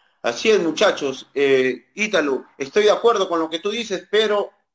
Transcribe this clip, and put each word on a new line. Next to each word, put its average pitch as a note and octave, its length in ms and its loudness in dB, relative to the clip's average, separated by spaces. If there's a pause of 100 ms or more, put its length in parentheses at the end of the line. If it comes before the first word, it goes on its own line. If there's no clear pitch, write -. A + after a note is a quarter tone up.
(220)
así A#2+ 300 -2
es, G3+ 100 4
muchachos. D#3 720 -2
Eh, C3 520 0 (100)
Ítalo, D#3 500 -2 (140)
estoy C#3+ 240 0
de G#3 80 6
acuerdo G#3 360 2
con E3+ 120 -2
lo D#3+ 100 -4
que D#3+ 100 -6
tú G#3 120 -6
dices, G#3+ 400 -8
pero G#3 400 0 (240)